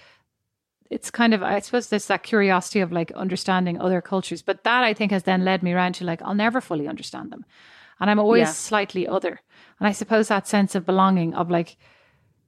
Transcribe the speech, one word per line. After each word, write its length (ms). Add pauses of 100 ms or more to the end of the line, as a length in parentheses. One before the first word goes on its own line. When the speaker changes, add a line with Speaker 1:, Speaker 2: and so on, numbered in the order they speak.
(920)
Speaker 1:
it's 200
kind 240
of, 80
I 180
suppose 280
there's 180
that 160
curiosity 580
of, 120
like, 200
understanding 680
other 200
cultures. 420
But 220
that, 200
I 100
think, 180
has 100
then 220
led 180
me 100
around 240
to, 80
like, 180
I'll 120
never 260
fully 280
understand 420
them. 140 (560)
And 100
I'm 80
always 300
Speaker 2:
Yeah. 40
Speaker 1:
slightly 540
other. 340 (380)
And 100
I 40
suppose 360
that 200
sense 260
of 100
belonging, 500
of, 160
like, 260 (720)